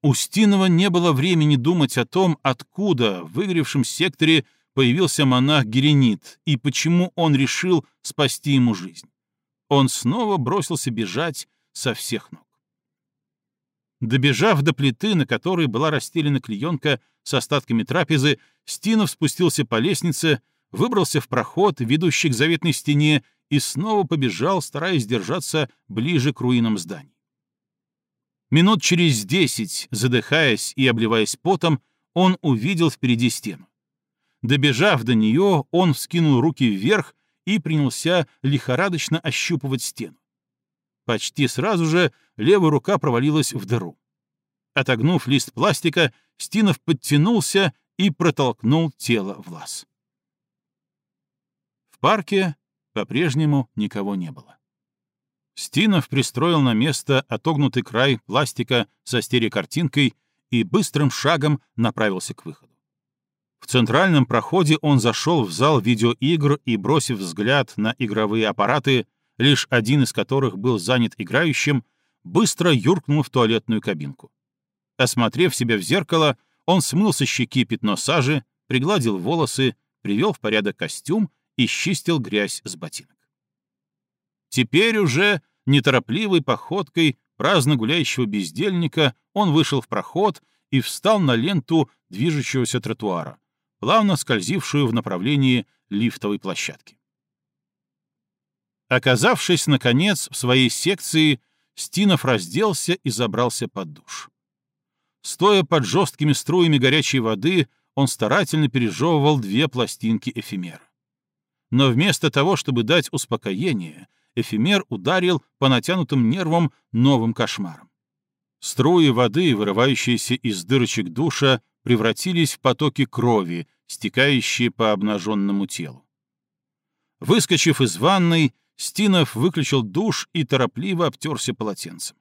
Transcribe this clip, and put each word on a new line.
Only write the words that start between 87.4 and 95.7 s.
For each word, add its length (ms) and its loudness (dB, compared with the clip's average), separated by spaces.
гуляющего 500 -2
бездельника 880 -2
он 180 0
вышел 300 2
в 60 -20
проход 540 -4
и 100 2
встал 380 0
на 160 2
ленту 540 0
движущегося 720 -2
тротуара, 580 -6
плавно 360 2
скользившую 720 -2
в 60 -2
направлении 760 0